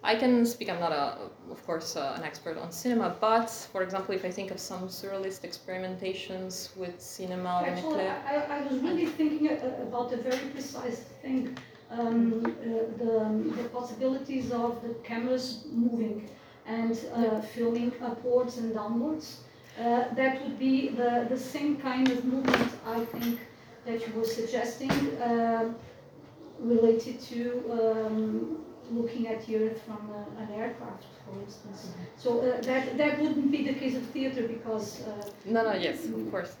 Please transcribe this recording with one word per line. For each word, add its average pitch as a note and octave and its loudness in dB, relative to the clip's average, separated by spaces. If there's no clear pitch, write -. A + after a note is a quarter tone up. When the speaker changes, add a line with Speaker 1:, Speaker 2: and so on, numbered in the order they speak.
Speaker 1:
I A3+ 6
can B3 8
speak, G#3+ -2
I'm E3+ -2
not, E3+ 2
a, C#3+ 0
of - -12
course, D#3+ -4
uh, C#3 -2
an E3 -6
expert D#3+ -8
on E3+ -8
cinema, A3 2
but, A3+ 6
for F#3+ 0
example, F#3+ -2
if F#3 -2
I F3+ -2
think F#3+ -6
of F#3 -8
some F#3 -6
surrealist F#3+ -6
experimentations F#3 -6
with F3+ -8
cinema, F3+ -2
Speaker 2:
Actually, C#4+ 0
Speaker 1:
Leclerc F#3+ 0
Speaker 2:
I, C#4 0
I, D4 0
I C#4 -2
was C4 0
really E4+ 2
Speaker 1:
I - -2
Speaker 2:
thinking D4+ 2
a-, - 4
a-, - -2
about A#3+ -2
a A#3+ -2
very C4 -2
precise B3+ -6
thing: C4 0
um, A#3 4
uh, A3+ 0
the, A3 2
the A#3+ -4
possibilities B3+ -2
of A#3 0
the A#3 -4
cameras B3 -2
moving A3+ 2
and, A3+ 0
uh, A#3 4
Speaker 1:
Yeah. A3 4
Speaker 2:
filming A#3 2
upwards B3 2
and A3+ -2
downwards. A#3 -2
Uh, A#3+ 4
that C4 4
would - -4
be C4 4
the, A#3+ 2
the B3+ 0
same D4 0
kind C4 2
of A#3+ 0
movement, B3 4
I A3+ -2
think, A#3 -2
that A3+ -2
you A3 -6
were A3+ 2
suggesting, A#3 -2
uh, A3+ 4
related A3+ 4
to, A#3+ -2
um, A3 0
looking A#3 0
at A3+ -4
the A3 0
Earth A3 2
from, G#3+ -10
uh, G#3 -10
an G#3+ -6
aircraft, A3+ -6
for G3 -10
instance. G3+ -14
Speaker 1:
Mm-hmm. F3+ -10
Speaker 2:
So, A#3+ 2
uh, B3 2
that, B3+ 0
that D4 4
wouldn't C#4+ 4
be C#4+ 2
the C4 0
case C4 0
of A#3+ -2
theater B3+ -2
because, A3 -6
uh, G#3 -8
Speaker 1:
No, A3+ 4
no, G#3+ 4
yes, F3 0
of G#2+ -2
Speaker 2:
mm. A2 -4
Speaker 1:
course. F3 -4